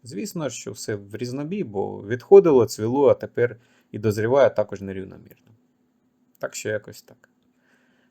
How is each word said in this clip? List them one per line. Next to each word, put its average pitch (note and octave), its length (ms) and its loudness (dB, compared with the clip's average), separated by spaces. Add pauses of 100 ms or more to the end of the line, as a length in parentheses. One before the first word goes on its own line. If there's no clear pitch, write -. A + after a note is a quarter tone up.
Звісно, D#3+ 480 -8
що A2+ 220 -14
все G#2+ 240 -8
в G2+ 200 -16
різнобій, C#3+ 480 -8
бо G2+ 380 -8
відходило, B2 640 6
цвіло, B2 420 0
а G#2 60 6
тепер A#2+ 420 -4 (360)
і A2 60 -10
дозріває A2 520 2
також G#2 300 -4
нерівномірно. F#2+ 720 -14 (880)
Так - 160 -10
що - 140 -8
якось G#2 340 -8
так. - 260 -20 (840)